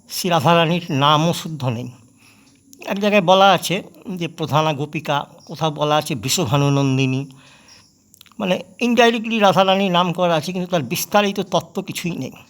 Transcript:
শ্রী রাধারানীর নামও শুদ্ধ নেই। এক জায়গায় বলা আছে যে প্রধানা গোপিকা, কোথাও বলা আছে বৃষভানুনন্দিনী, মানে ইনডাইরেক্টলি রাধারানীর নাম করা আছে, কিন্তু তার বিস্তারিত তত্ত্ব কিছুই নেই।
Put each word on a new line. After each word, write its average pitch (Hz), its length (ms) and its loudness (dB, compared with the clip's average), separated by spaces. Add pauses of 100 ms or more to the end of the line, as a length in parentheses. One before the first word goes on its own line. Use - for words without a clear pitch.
শ্রী - 200 -6
রাধারানীর 170 640 2
নামও 151 420 2
শুদ্ধ 156 320 -8
নেই। 123 220 -4 (1000)
এক 196 140 -4
জায়গায় 202 220 2
বলা 190 300 4
আছে 175 320 -2 (260)
যে 175 180 -6
প্রধানা 156 460 -2
গোপিকা, 147 440 -6 (280)
কোথাও 156 260 -6
বলা 147 240 -2
আছে 151 200 -2
বৃষভানুনন্দিনী, 135 1080 0 (1120)
মানে 190 160 0 (240)
ইনডাইরেক্টলি 233 600 2
রাধারানীর 190 520 4
নাম 175 220 2
করা 175 220 0
আছে, 156 160 -4
কিন্তু 180 200 -6
তার 170 120 0
বিস্তারিত 202 560 -2
তত্ত্ব 175 420 -4
কিছুই 170 360 -8
নেই। 131 140 -8 (180)